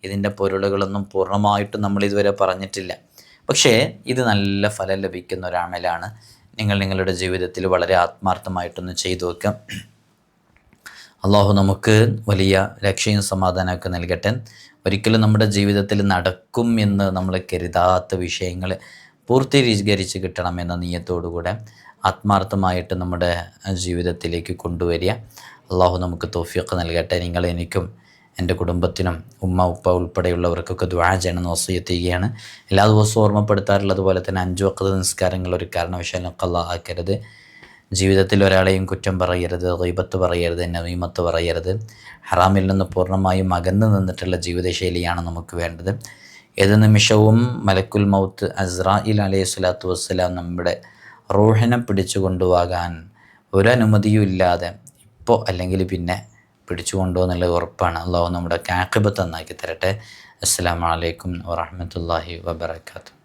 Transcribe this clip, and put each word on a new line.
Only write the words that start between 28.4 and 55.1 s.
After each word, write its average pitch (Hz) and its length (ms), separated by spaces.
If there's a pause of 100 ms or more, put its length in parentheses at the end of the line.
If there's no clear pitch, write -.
കുടുംബത്തിനും 87 560 (280)
ഉമ്മ 90 300
ഉപ്പ 90 240
ഉൾപ്പെടെയുള്ളവർക്കൊക്കെ 87 880
ദുആ 87 300
ചെയ്യണമെന്ന് 87 380
വസിയത്ത് 87 380
ചെയ്യുകയാണ്. 90 360 (420)
എല്ലാ 98 160
ദിവസവും 107 380
ഓർമ്മപ്പെടുത്താറുള്ളത് 101 840
പോലെ 92 140
തന്നെ 92 200
അഞ്ച് 92 220
വഖ്ത് 98 340
നിസ്കാരങ്ങൾ 92 580
ഒരു 85 200
കാരണവശാലും 87 680
ഖളാ 87 220 (100)
ആക്കരുത്. 87 400 (800)
ജീവിതത്തിൽ 95 500
ഒരാളെയും 95 420
കുറ്റം 95 340
പറയരുത്, 90 480 (140)
ഗീബത്ത് 90 360
പറയരുത്, 87 460 (120)
നമീമത്ത് 87 460
പറയരുത്. 85 500 (580)
ഹറാമിൽ 95 380
നിന്ന് 95 180
പൂർണ്ണമായും 92 680
അകന്ന് 92 420
നിന്നിട്ടുള്ള 92 420
ജീവിതശൈലിയാണ് 87 920
നമുക്ക് 87 260
വേണ്ടത്. 85 360 (640)
ഏത് 98 260
നിമിഷവും 107 560 (260)
മലക്കുൽ 98 400
മൗത്ത് 98 400 (120)
അസ്രായിൽ 95 640
അലൈഹി 95 320
സ്വലാത്തു 92 340
വസ്സലാം 90 480
നമ്മുടെ 87 400 (600)
റൂഹിനെ 110 420
പിടിച്ചു 98 420
കൊണ്ടുപോകാൻ 90 720 (600)
ഒരനുമതിയും 107 720
ഇല്ലാതെ 90 460 (520)